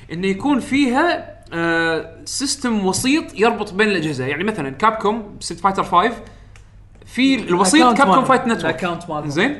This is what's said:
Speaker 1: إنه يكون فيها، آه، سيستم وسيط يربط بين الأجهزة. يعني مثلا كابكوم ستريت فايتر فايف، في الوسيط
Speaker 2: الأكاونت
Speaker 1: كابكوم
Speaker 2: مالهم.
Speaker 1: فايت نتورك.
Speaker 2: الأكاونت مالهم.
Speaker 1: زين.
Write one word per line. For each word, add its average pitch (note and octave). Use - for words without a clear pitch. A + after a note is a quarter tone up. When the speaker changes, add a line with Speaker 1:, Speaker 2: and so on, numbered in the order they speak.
Speaker 1:
إنه F3+
يكون A3+
فيها، C#4
آه، E3
سيستم A#3+
وسيط B3+
يربط G#3+
بين G#3
الأجهزة. D#3
يعني C#3+
مثلا F#3+
كابكوم A3
ستريت -
فايتر F#3+
فايف، G3
في C4+
الوسيط F#3
Speaker 2:
الأكاونت A#3+
Speaker 1:
كابكوم C4
Speaker 2:
مالهم. C4
Speaker 1:
فايت B3+
نتورك. G#3+
Speaker 2:
الأكاونت E3+
مالهم. D3+
Speaker 1:
زين. G3+